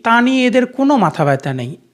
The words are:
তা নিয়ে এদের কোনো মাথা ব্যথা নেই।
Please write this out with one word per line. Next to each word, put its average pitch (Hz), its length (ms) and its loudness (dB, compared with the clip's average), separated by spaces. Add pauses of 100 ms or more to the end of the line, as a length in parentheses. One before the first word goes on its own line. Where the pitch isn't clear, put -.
তা 233 160 2
নিয়ে 254 260 0
এদের 247 200 0
কোনো 277 300 0
মাথা 165 280 0
ব্যথা 139 300 -2
নেই। 127 220 -10 (160)